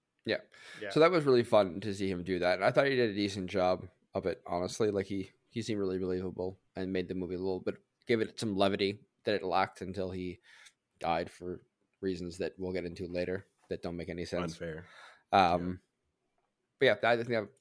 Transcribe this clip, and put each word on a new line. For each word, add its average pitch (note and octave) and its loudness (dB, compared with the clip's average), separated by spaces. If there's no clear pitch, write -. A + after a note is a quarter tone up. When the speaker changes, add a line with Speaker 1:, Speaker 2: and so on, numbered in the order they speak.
Speaker 1:
Yeah. A2 0
Speaker 2:
Yeah. G2+ -8
Speaker 1:
So D3 4
that E3+ 8
was D#3+ 2
really B2 6
fun G2 4
to G#2 -4
see F#2+ -2
him F2 -2
do F2+ 0
that. F2+ 4
And F#2 -2
I B2 6
thought C#3 4
he C#3 0
did A#2+ 2
a - -4
decent G2+ -2
job F#2 2
of F#2 -2
it, E2+ -2
honestly. F2+ -2
Like, G2 0
he, G2 -6
he A#2 -8
seemed G#2+ -4
really F#2 -2
believable F#2 -4
and F#2+ -4
made F#2 -2
the F2+ -6
movie F2+ -6
a F2 -6
little F#2 -2
bit, G2+ -6
gave A#2 4
it - -6
some G#2+ -2
levity G2 2
that G#2+ 2
it F#2 -2
lacked F#2 0
until F#2 -6
he F2+ -8
died E2+ 0
for F2 -10
reasons F2+ -4
that E2+ -4
we'll F#2 -4
get F2 -2
into F2 -8
later F2+ -4
that F2 -6
don't E2+ -6
make F2 -8
any E2+ -6
sense. F2 -4
Speaker 3:
Unfair. E2+ -10
Speaker 1:
Um, F2+ 4
Speaker 3:
Yeah. A#2+ 6
Speaker 1:
but - -8
yeah, A#2 4
I A#2+ 6
think A#2 -2
that, A2 -2